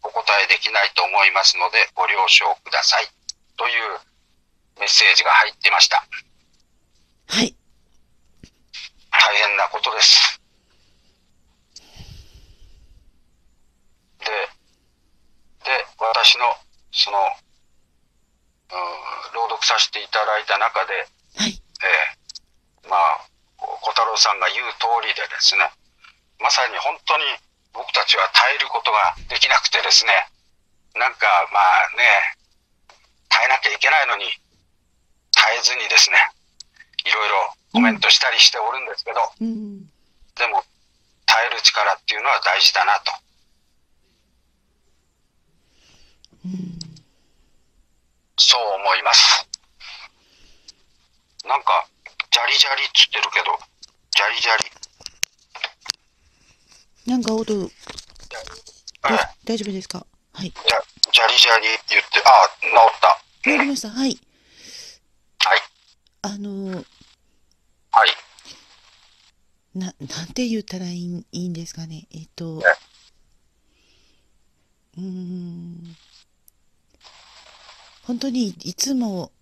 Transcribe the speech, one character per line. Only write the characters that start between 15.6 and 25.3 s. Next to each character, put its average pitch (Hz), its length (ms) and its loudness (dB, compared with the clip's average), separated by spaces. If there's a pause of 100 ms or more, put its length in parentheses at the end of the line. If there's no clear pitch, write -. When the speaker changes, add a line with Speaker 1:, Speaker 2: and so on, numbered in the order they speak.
Speaker 1:
で、 131 220 -4 (120)
私 113 400 2
の、 120 180 0 (340)
そ - 220 -2
の、 101 60 0
う - 1600 -10
ん、 - 560 -8
朗 - 160 -2
読 110 160 -4
さ 113 140 2
せ - 140 0
て 104 100 -8
い 98 60 -16
た 107 180 -2
だ 107 140 -2
い - 40 -8
た 98 140 0
中 107 280 0
で、 95 200 -6 (320)
Speaker 2:
は 220 80 -2
い。 - 160 -6 (1200)
Speaker 1:
え - 40 -20
ー、 - 40 -14
ま 180 60 2
あ、 165 280 2 (320)
小 - 340 -8
太 117 140 0
郎 110 140 -2
さ 113 140 4
ん 95 80 -6
が 92 80 0
言 - 120 -4
う 117 160 -6
通 - 100 -4 (200)
り 104 80 -2
で - 140 -6
で - 120 -10